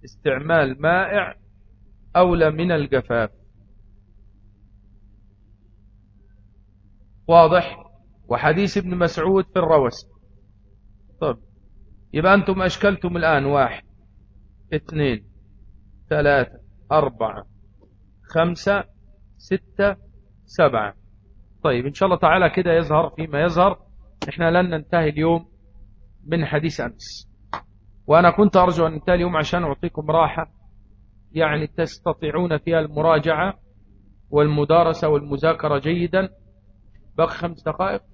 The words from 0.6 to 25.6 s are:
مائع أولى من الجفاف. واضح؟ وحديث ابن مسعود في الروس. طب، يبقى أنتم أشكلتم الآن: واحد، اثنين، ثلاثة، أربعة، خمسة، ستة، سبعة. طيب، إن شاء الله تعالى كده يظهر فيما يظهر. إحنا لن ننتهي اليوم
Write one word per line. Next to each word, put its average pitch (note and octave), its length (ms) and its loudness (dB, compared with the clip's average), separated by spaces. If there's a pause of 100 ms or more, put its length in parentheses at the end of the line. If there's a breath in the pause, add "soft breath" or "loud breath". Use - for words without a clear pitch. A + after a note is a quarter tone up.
مائع F3+ 520 -2 (800)
أولى F3 340 4
من E3 220 -2
الجفاف. B2+ 580 -2 (4000)
واضح؟ E3 560 4 (440)
وحديث D#3+ 500 0
ابن F3+ 180 -6
مسعود F3 480 0
في - 140 -6
الروس. D#3 480 0 (1120)
طب، C3+ 180 -4 (760)
يبقى E3+ 220 2
أنتم F#3+ 280 0
أشكلتم F#3 540 -2
الآن: D#3+ 280 0
واحد، C#3 380 0 (920)
اثنين، C#3+ 500 -4 (880)
ثلاثة، C#3+ 500 0 (320)
أربعة، A2+ 540 -2 (760)
خمسة، F3 640 -2 (520)
ستة، G3 600 -4 (480)
سبعة. A2+ 500 0 (680)
طيب، B2+ 220 0
إن C#3+ 80 -8
شاء G3 120 0
الله F3+ 120 2
تعالى E3+ 320 4
كده F3 220 -2
يظهر D#3+ 440 0
فيما D3+ 260 -4
يظهر. F3 360 0 (500)
إحنا E3 220 -2
لن F3+ 200 2
ننتهي D#3+ 380 -2
اليوم E3 400 0 (760)